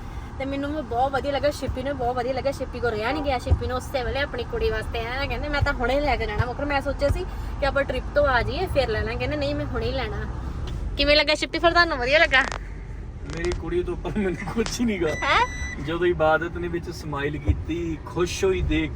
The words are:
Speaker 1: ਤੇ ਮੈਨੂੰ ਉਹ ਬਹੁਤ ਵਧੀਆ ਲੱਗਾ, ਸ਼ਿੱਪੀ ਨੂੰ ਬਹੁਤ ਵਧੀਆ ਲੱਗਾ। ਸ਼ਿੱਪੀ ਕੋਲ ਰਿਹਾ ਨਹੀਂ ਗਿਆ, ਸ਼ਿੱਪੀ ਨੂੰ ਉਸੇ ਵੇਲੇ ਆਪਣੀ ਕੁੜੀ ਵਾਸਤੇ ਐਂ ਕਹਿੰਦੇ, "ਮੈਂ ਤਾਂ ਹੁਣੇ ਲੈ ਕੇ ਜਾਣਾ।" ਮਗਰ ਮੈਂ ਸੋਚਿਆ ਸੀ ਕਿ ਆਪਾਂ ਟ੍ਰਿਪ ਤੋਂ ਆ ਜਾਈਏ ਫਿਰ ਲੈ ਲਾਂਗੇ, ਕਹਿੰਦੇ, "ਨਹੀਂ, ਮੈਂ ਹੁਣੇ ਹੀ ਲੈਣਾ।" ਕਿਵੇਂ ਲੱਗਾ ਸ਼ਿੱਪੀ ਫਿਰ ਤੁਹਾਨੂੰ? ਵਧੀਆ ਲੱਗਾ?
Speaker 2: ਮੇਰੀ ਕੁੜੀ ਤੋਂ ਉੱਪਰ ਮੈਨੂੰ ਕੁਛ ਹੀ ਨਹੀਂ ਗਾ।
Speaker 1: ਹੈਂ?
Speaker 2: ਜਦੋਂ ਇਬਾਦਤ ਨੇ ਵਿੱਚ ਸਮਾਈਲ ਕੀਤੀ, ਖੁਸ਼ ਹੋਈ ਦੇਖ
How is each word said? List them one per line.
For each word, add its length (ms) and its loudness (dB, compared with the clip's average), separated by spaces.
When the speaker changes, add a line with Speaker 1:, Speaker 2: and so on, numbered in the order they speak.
Speaker 1:
ਤੇ 60 -4
ਮੈਨੂੰ 320 -2
ਉਹ 60 -4
ਬਹੁਤ 280 2
ਵਧੀਆ 200 0
ਲੱਗਾ, 200 2
ਸ਼ਿੱਪੀ 320 -4
ਨੂੰ 140 -2
ਬਹੁਤ 180 0
ਵਧੀਆ 180 0
ਲੱਗਾ। 180 0
ਸ਼ਿੱਪੀ 280 -6
ਕੋਲ 120 0
ਰਿਹਾ 200 -2
ਨਹੀਂ 120 -2
ਗਿਆ, 140 0
ਸ਼ਿੱਪੀ 300 0
ਨੂੰ 100 -2
ਉਸੇ 260 -4
ਵੇਲੇ 160 -2
ਆਪਣੀ 240 -2
ਕੁੜੀ 260 0
ਵਾਸਤੇ 300 -2
ਐਂ 280 -4
ਕਹਿੰਦੇ, 220 -4
"ਮੈਂ 120 2
ਤਾਂ 120 2
ਹੁਣੇ 280 2
ਲੈ 140 2
ਕੇ 100 -2
ਜਾਣਾ।" 200 -2
ਮਗਰ 200 -4
ਮੈਂ 160 0
ਸੋਚਿਆ 280 0
ਸੀ 160 0
ਕਿ 60 2
ਆਪਾਂ 180 2
ਟ੍ਰਿਪ 200 -2
ਤੋਂ 120 6
ਆ 140 4
ਜਾਈਏ 260 -2
ਫਿਰ 220 2
ਲੈ 120 0
ਲਾਂਗੇ, 180 -2
ਕਹਿੰਦੇ, 180 -2
"ਨਹੀਂ, 180 0
ਮੈਂ 100 -2
ਹੁਣੇ 200 -2
ਹੀ 60 0
ਲੈਣਾ।" 260 -4
ਕਿਵੇਂ 200 6
ਲੱਗਾ 180 4
ਸ਼ਿੱਪੀ 240 -2
ਫਿਰ 120 6
ਤੁਹਾਨੂੰ? 260 4
ਵਧੀਆ 220 4
ਲੱਗਾ? 220 6
Speaker 2:
ਮੇਰੀ 140 0
ਕੁੜੀ 320 -2
ਤੋਂ 100 -4
ਉੱਪਰ 260 -4
ਮੈਨੂੰ 340 -2
ਕੁਛ 260 0
ਹੀ 60 2
ਨਹੀਂ 160 0
ਗਾ। 60 2
Speaker 1:
ਹੈਂ? 400 2
Speaker 2:
ਜਦੋਂ 200 0
ਇਬਾਦਤ 520 4
ਨੇ 100 -4
ਵਿੱਚ 240 -4
ਸਮਾਈਲ 460 -4
ਕੀਤੀ, 680 -2
ਖੁਸ਼ 380 -2
ਹੋਈ 180 2
ਦੇਖ 340 0